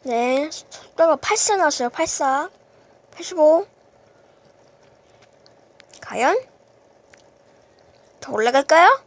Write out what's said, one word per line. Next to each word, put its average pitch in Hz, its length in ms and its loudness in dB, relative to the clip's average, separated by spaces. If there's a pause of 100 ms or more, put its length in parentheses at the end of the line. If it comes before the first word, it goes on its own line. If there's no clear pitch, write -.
네, 254 480 -4
속도가 - 640 -4
팔사 427 400 -2
나왔어요. 285 320 -2
팔사. 302 600 -4 (640)
팔십오. 330 560 2 (2250)
과연? 294 380 -2 (1800)
더 - 120 -14
올라갈까요? 330 720 4